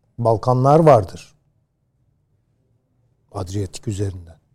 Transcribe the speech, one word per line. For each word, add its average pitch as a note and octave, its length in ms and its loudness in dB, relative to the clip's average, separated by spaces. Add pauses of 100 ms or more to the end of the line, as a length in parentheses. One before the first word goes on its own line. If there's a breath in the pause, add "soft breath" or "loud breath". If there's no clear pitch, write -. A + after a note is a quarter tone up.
(180)
Balkanlar B2+ 600 2
vardır. C3+ 540 2 (2000)
Adriyatik G2 560 -10
üzerinden. F#2 480 -10 (200)